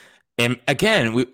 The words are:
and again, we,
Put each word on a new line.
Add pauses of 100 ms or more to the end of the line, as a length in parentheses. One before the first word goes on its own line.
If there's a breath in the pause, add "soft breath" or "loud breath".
(380 loud breath)
and
again,
we,